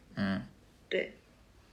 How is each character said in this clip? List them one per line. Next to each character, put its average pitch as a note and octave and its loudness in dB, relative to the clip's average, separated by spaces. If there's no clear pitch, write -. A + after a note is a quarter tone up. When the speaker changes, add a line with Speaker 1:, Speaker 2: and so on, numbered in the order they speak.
Speaker 1:
嗯。 G2 2
Speaker 2:
对。 - 0